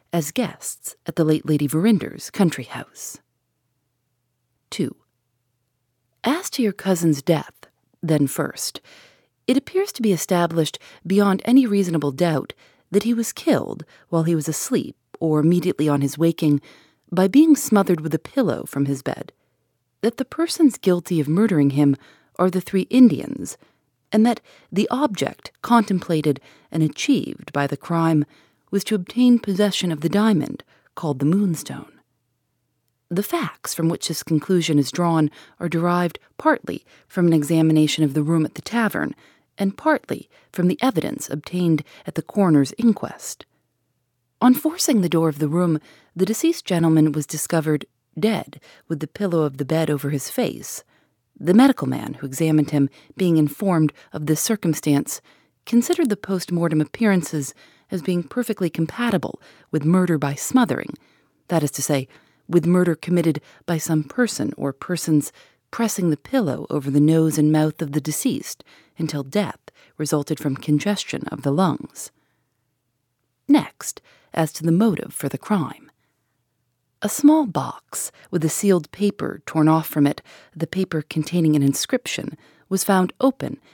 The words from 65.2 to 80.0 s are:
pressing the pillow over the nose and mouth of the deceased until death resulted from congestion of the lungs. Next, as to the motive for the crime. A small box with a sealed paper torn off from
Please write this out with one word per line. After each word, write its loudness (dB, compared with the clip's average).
pressing -2
the 0
pillow -2
over -4
the 4
nose 4
and 4
mouth 0
of -6
the -2
deceased -6
until -6
death -4
resulted -2
from -4
congestion -2
of -12
the 0
lungs. -2
Next, 0
as -2
to -14
the 0
motive 0
for -8
the -8
crime. -6
A 0
small 4
box -8
with -2
a 2
sealed 0
paper -4
torn 2
off 4
from 2